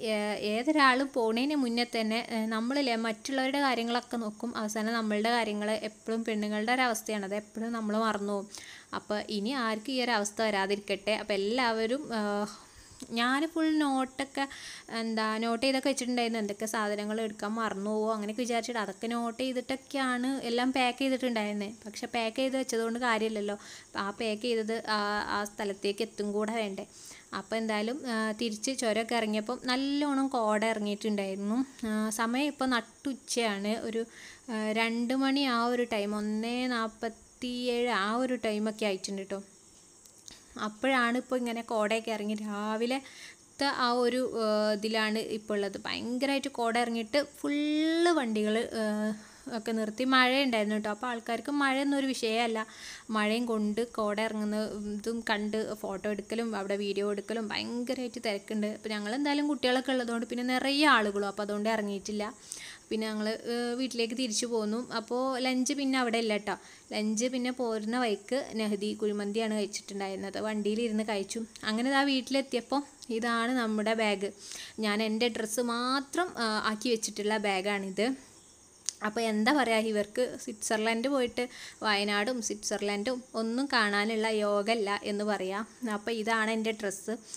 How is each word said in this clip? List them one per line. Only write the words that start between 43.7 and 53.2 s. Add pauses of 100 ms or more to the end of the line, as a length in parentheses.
ഒരു, (100)
ആ,
ഇതിലാണ്
ഇപ്പൊ
ഉള്ളത്.
ഭയങ്കരമായിട്ട്
കോട
ഇറങ്ങിയിട്ട് (140)
ഫുൾ
വണ്ടികൾ,
ആ, (440)
ഒക്കെ
നിർത്തി.
മഴ
ഉണ്ടായിരുന്നു
ട്ടോ.
അപ്പൊ
ആൾക്കാർക്ക്
മഴയൊന്നും
ഒരു
വിഷയമല്ല. (440)
മഴയും